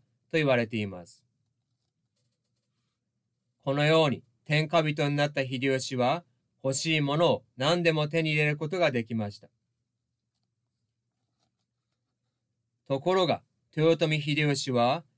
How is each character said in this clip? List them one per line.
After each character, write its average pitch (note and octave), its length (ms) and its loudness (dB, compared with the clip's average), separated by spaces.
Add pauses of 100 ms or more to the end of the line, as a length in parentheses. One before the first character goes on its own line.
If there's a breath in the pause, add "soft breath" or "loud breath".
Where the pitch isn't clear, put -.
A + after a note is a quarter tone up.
(380)
言 D3+ 80 2
わ C3 100 4
れ A#2+ 100 0
て A#2 120 -6
い G#2 80 -2
ま F#2 180 -12
す。 - 180 -20 (2500)
こ C#3 120 -2
の D3 100 0
よ D#3+ 220 4
う - 20 2
に A#2 140 -4 (240)
天 D3+ 200 0
下 D#3+ 160 2
人 D3+ 280 -2
に C#3+ 60 -2
な D3 100 2
っ D3 40 -4
た C#3+ 120 -4
秀 C3+ 360 -2
吉 C3 180 -6
は C3+ 280 0 (400)
欲 C3+ 100 0
し D#3+ 220 -2
い D#3 60 2
も C#3+ 160 0
の E3 120 4
を - 140 -2 (140)
何 E3 240 0
で E3 100 2
も D3+ 160 -2
手 E3 140 -2
に D#3 80 0
入 D3+ 80 0
れ D3+ 100 2
る D3+ 80 -2
こ D#3 140 -6
と F#3 80 -4
が E3 120 2
で A#2+ 140 -2
き A#2 100 -8
ま G#2+ 160 -4
し - 80 -18
た。 - 120 -20 (3250)
と C3+ 140 -4
こ E3+ 120 0
ろ F#3 140 2
が、 B2 160 -2 (340)
豊 D#3+ 300 2
臣 D#3 120 -2
秀 D3 320 0
吉 C3+ 220 -2
は B2 320 2 (140)